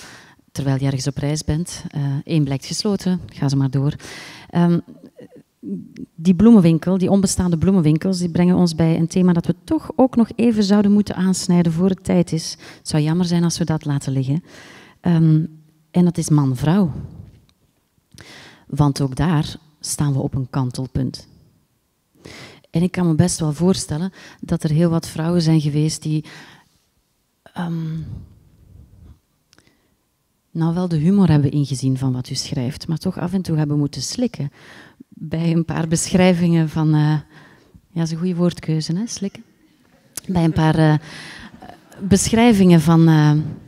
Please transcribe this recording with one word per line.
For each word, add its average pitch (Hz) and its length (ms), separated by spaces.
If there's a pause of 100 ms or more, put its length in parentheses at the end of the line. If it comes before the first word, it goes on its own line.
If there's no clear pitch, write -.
(520)
Terwijl 139 280
je 135 60
ergens 135 200
op 139 100
reis 151 280
bent. 160 440
Eh, 147 140 (220)
één 156 200
blijkt 135 220
gesloten. 185 600
Ga - 220
ze 139 80
maar 135 140
door. 139 240 (560)
Ehm, 170 280 (1400)
die 170 200
bloemenwinkel, 180 640
die 175 120
onbestaande 180 480
bloemenwinkels, 170 600
die 175 120
brengen 175 260
ons 175 180
bij 160 240
een 165 80
thema 180 260
dat 170 140
we 170 80 (100)
toch - 320
ook 254 200
nog 226 200
even 220 280
zouden 202 280
moeten 208 240
aansnijden 175 560
voor 175 160
het 185 160
tijd 180 280
is. 160 180 (280)
Het - 100
zou 156 140
jammer 160 240
zijn 170 180
als 165 140
we 175 60
dat 156 200
laten 139 280
liggen. 135 320 (560)
Ehm, 160 440 (460)
en 180 140
dat 170 140
is 160 100
man-vrouw. 147 640 (1700)
Want 143 340
ook 131 160
daar 151 400 (240)
staan - 320
we 131 60
op 143 160
een 131 160
kantelpunt. 127 800 (1400)
En 165 120
ik 180 80
kan 180 160
me 165 80
best 170 260
wel 156 120
voorstellen 175 600 (280)
dat - 220
er 160 80
heel 165 200
wat 165 180
vrouwen 170 340
zijn 160 180
geweest 151 420
die, 156 220 (1160)
ehm, 165 560 (2500)
nou 165 240
wel 180 140
de 170 80
humor 185 340
hebben 147 200
ingezien 131 480
van 131 140
wat 127 180
u 139 40
schrijft, - 540
maar 160 100
toch - 200
af 175 140
en 190 100
toe 160 140
hebben 147 220
moeten 143 240
slikken 180 480 (580)
bij 165 440
een 165 120
paar 160 240
beschrijvingen 170 800
van, 156 260
eh, 151 60
ja, 151 220 (720)
dat 165 100
is 160 60
een 160 80
goede 180 160
woordkeuze, 160 640
hè, 220 100
slikken. - 360 (840)
Bij 175 180
een 160 80
paar, 156 220
eh, 156 200 (1080)
beschrijvingen 196 800
van, 165 280
eh, 151 240 (360)